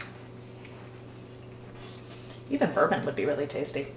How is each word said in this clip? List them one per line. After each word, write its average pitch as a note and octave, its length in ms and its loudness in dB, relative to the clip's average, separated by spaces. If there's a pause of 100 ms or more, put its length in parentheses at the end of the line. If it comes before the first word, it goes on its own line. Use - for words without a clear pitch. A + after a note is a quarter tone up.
(2500)
Even C4+ 240 6
bourbon D3 320 8
would C3 120 0
be C3 100 4
really C#3+ 200 4
tasty. C#3+ 500 0